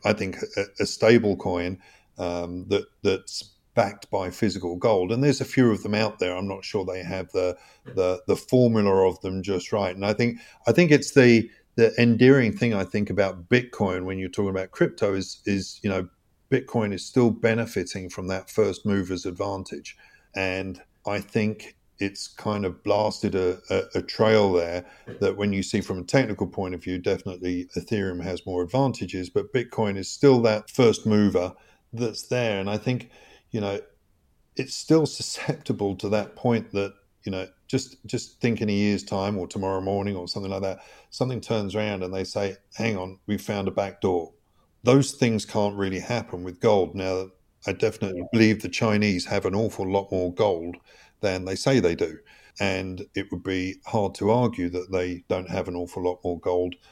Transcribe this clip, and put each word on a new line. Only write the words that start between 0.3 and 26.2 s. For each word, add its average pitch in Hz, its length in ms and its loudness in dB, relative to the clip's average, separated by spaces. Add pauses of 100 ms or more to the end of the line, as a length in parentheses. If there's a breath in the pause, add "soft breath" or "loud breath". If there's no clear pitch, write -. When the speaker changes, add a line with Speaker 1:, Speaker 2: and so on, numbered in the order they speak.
Speaker 1:
a, 101 80 0 (160)
a 101 60 2
stable 110 500 6
coin, 90 420 -4 (400 soft breath)
um, 87 500 -6
that, 101 180 0 (160)
that's - 480 -4 (240)
backed 104 360 -2
by 95 200 -4
physical 90 460 -2
gold, 95 360 2
and 127 120 2
there's 143 160 4
a 131 60 -4
few 123 240 4
of 101 120 0
them 104 120 -2
out 107 240 0
there. 90 180 -2
I'm 98 120 -6
not 98 160 -8
sure 98 200 -4
they 92 180 -6
have 92 300 -8
the, 90 240 0 (300 soft breath)
the, 92 400 0
the 98 100 2
formula 104 720 4
of 90 120 -2
them 95 220 -4
just 92 300 -4
right. 98 220 0
And 98 100 -6
I 104 80 2
think, 117 260 0 (280 loud breath)
I 117 60 6
think 170 180 4
it's 143 220 4
the, 120 360 8 (280 loud breath)
the 113 220 6
endearing 120 560 6
thing 117 200 0
I 98 100 0
think 104 240 -2
about 92 400 -2
Bitcoin 104 560 0
when 95 140 -6
you're 92 100 -6
talking 98 220 -2
about 95 220 -4
crypto 113 420 0
is, 95 320 -6
is, 98 360 -4
you 107 60 -2
know, 95 200 -2 (420)
Bitcoin 120 420 0
is 95 140 -8
still 123 240 4
benefiting 110 800 -2
from 92 180 -10
that 95 220 -6
first 101 340 0
mover's 92 400 -2
advantage. 95 720 -8 (400 soft breath)
And 95 460 -4 (240)
I 101 140 -4
think - 560 -4 (260)
it's 98 240 -6
kind 104 380 -4
of 90 180 -6
blasted 101 520 0
a, 92 240 0 (120)
a, 95 120 0 (140)
a 95 60 -2
trail 110 500 4
there 87 320 0 (360 loud breath)
that 98 160 2
when 104 160 0
you 98 100 0
see 101 180 -2
from 92 200 -6
a 87 40 -10
technical 107 420 0